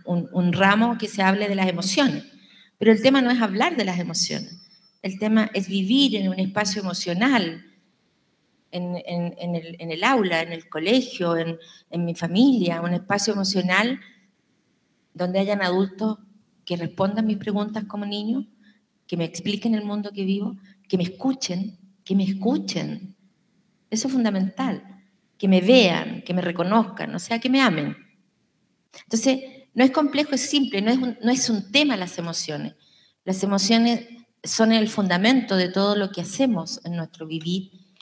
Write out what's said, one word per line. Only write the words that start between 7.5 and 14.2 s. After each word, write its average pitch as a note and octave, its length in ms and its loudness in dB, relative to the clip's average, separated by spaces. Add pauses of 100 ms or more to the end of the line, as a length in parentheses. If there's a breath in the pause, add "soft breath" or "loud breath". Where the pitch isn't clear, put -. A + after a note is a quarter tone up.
en, F3+ 240 -6 (100)
en, F3 320 -4
en F3 180 -4
el, E3 240 -8
en E3 120 -8
el E3 120 -4
aula, G3 380 2
en E3 100 -6
el E3 160 -12
colegio, E3+ 680 0
en, E3 220 -4 (300 loud breath)
en F3 160 -4
mi E3+ 100 -4
familia, F3 680 2
un F3 120 -2
espacio G3+ 400 -2
emocional G3 680 0 (1120 loud breath)